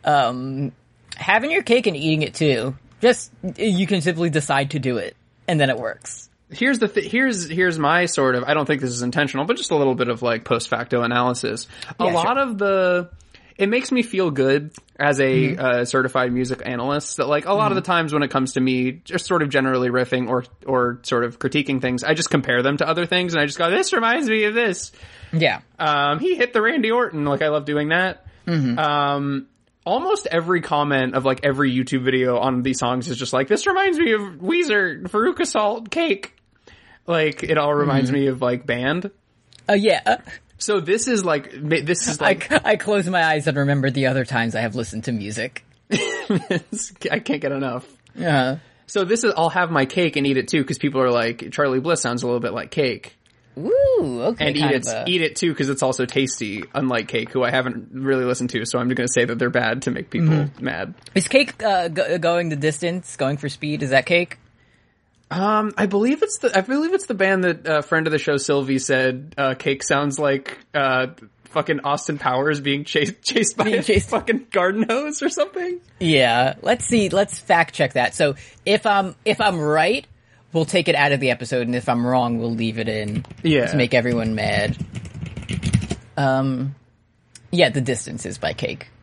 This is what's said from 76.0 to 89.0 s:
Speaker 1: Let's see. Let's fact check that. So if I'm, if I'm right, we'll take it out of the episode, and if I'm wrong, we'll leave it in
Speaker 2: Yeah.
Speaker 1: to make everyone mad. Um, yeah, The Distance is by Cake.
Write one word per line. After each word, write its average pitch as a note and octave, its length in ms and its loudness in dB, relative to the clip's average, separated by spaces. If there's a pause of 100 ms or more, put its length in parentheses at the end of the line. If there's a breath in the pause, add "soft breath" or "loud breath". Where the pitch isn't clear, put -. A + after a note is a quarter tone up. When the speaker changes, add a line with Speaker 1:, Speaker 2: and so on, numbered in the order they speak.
Speaker 1:
Let's A#3+ 240 0
see. G#3 240 2
Let's G3 300 0
fact E3+ 360 2
check C#3+ 180 0
that. B2 220 2
So C#3+ 200 2 (300 loud breath)
if G#3+ 200 2
I'm, G3 300 2 (100)
if G#3+ 160 0
I'm G3 180 2
right, D#3 460 2 (480 soft breath)
we'll D#3+ 120 2
take F3 220 2
it D#3 80 4
out C#3+ 160 4
of C3+ 80 0
the C3 120 0
episode, A#2+ 360 -2
and B2 80 -2
if A#2+ 140 -4
I'm A#2+ 160 0
wrong, B2 340 2
we'll A#2 140 -4
leave A2+ 260 -2
it A2+ 100 -4
in G#2+ 340 -4 (200)
Speaker 2:
Yeah. D3 240 4
Speaker 1:
to D#3 100 0
make B2 180 2
everyone A#2 400 2
mad. G#2 420 0 (1400)
Um, C3+ 580 0 (760)
yeah, F3 180 4
The C3 120 0
Distance - 440 -4
is F#2+ 120 -8
by - 160 -4
Cake. - 340 -8 (160)